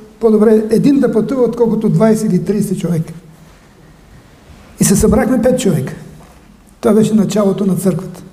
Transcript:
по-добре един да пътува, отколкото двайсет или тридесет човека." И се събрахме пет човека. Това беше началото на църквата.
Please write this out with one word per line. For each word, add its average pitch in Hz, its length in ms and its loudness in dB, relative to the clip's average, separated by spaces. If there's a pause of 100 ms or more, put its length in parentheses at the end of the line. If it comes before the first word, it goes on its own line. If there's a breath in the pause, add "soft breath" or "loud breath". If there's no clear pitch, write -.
(200)
по-добре 220 500 4
един 247 300 2
да 226 140 0
пътува, 247 280 -2
отколкото 220 480 0
двайсет 214 420 2
или 175 140 0
тридесет 202 340 -2
човека." 165 340 -4 (1700 soft breath)
И - 40 0
се 202 120 2
събрахме 220 460 2
пет 247 180 2
човека. 156 340 -2 (880)
Това 214 140 2
беше - 180 2
началото 196 520 0
на 185 100 0
църквата. - 580 -6